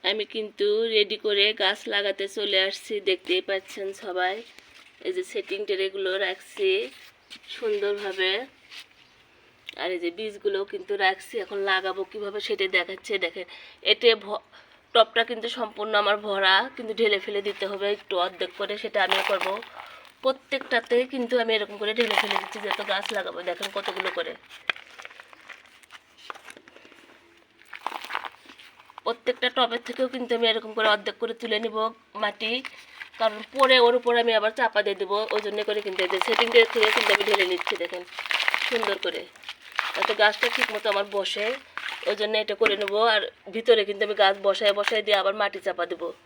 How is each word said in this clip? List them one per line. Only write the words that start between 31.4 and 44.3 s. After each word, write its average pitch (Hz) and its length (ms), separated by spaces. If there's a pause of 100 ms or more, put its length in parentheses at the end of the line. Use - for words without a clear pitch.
তুলে 220 220
নিব 220 140 (460)
মাটি, 214 280 (680)
কারণ 214 200 (160)
পরে 262 200 (100)
ওর 240 140
উপর 240 140 (100)
আমি 233 160
আবার 214 200
চাপা 247 260
দিয়ে 196 160
দেবো। 196 160 (160)
ওই 214 120
জন্য 208 140 (100)
করে 214 160
কিন্তু 190 200
এই 180 80
যে 185 140
সেটিং 226 260
ট্রে 240 80 (120)
থেকে 214 220
কিন্তু - 200
আমি 202 140
ঢেলে 202 220
নিচ্ছি, 180 220 (100)
দেখেন 175 180 (680)
সুন্দর 208 360
করে, - 160 (720)
যাতে - 260
গাছটা 214 340
ঠিক 254 180
মতো 208 200
আমার 202 120 (100)
বসে। 196 300 (640)
ওই 208 100
জন্য 214 140 (100)
এটা 202 180
করে 208 200
নেব। 202 120 (200)
আর 208 80 (340)
ভিতরে 226 340
কিন্তু 202 180
আমি 208 160
গাছ 196 120 (120)